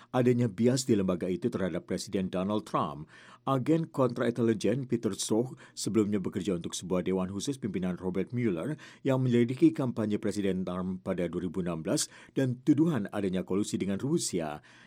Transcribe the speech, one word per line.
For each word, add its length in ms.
adanya 320
bias 400
di 80
lembaga 320
itu 240
terhadap 400
Presiden 400
Donald 320
Trump. 480
Agen 480
kontraintelijen 960
Peter 240
Strzok 480
sebelumnya 480
bekerja 320
untuk 240
sebuah 240
dewan 240
khusus 320
pimpinan 400
Robert 320
Mueller 480
yang 160
menyelidiki 560
kampanye 480
Presiden 400
Trump 400
pada 240
dua 240
ribu 80
enam 240
belas 240
dan 240
tuduhan 480
adanya 320
kolusi 400
dengan 160
Rusia. 640